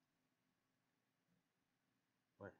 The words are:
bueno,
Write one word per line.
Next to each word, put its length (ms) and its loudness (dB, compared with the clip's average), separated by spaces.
bueno, 240 12